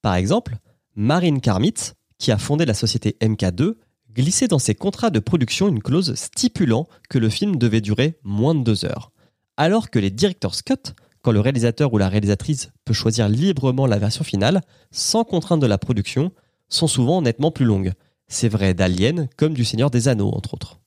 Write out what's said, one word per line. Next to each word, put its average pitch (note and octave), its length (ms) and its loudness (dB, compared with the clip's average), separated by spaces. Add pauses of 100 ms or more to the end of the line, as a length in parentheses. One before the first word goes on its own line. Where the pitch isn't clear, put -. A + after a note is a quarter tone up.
Par G2 140 0
exemple, A#2 420 -2 (380)
Marine C#3+ 440 2
Karmitz, A#2 540 0 (240)
qui - 140 0
a G#2+ 60 2
fondé D3 280 0
la A#2 80 0
société G#2+ 480 -2
M A2 160 0
K - 140 -4
deux, D3+ 260 -2 (360)
glissait D3+ 360 0
dans D3+ 100 2
ses G#2+ 160 0
contrats G#3 340 -2
de B2+ 100 0
production E3 500 0
une A#2 120 0
clause D3+ 340 0
stipulant D3 720 0 (220)
que - 80 0
le A2+ 120 4
film G3+ 260 -2
devait A2+ 260 2
durer A#2 420 0
moins A2 320 0
de C3+ 80 0
deux A2 200 0
heures. - 300 -8 (420)
Alors F#3+ 340 0
que B2 100 0
les G3 120 0
director's C3+ 520 -2
cut, - 280 -4 (300)
quand A#2+ 100 2
le G#2 80 4
réalisateur A#2+ 540 0
ou G#2+ 60 2
la F#2+ 100 2
réalisatrice G#2 640 -2 (120)
peut A#2 120 0
choisir A2 340 0
librement C3+ 560 0
la G#2 140 2
version G#2+ 240 -2
finale, C3 380 0 (280)
sans - 340 -2
contrainte E3+ 360 0
de C3+ 80 2
la G2+ 100 2
production, B2+ 540 -2 (360)
sont - 200 0
souvent C#3+ 340 2
nettement C#3+ 300 0
plus C#3 140 0
longues. F#2+ 280 2 (340)
C'est - 220 -2
vrai G2 240 2
d'Alien, G2 640 0
comme D#3 160 0
du B2+ 100 0
Seigneur A#2 280 0
des A#2+ 160 2
Anneaux, G#2 260 0
entre - 220 -8
autres. - 320 -16